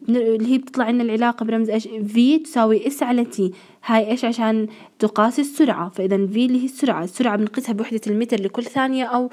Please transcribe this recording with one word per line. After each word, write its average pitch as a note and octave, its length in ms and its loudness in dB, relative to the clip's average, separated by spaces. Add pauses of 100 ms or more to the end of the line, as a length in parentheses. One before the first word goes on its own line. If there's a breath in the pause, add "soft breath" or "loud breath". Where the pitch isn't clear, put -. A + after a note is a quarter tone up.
بن-، A#3 80 2
اللي A3+ 360 2
هي C4 60 4
بتطلع B3 320 -2
لنا A#3+ 120 2
العلاقة A#3 420 0
برمز A3 260 0
ايش؟ A3 180 -2 (200)
في A#3+ 300 4
تساوي A3+ 480 2
اس C#4+ 160 -4
على B3 220 2
تي. F#3+ 280 -2 (320 loud breath)
هاي A3 260 2
ايش؟ B3 140 -2
عشان A3 420 0 (320 loud breath)
تقاس G#3+ 420 2
السرعة، C#4 480 0
فإذا F#3+ 280 -2 (100)
في A3 200 0
اللي B3+ 140 0
هي B3 40 -2
السرعة، A3+ 400 -2
السرعة A3 320 -2
بنقيسها G#3+ 360 -4
بوحدة A3 340 -4
المتر G#3+ 360 0
لكل G3 220 -4
ثانية C4 400 -2
أو B3 280 -2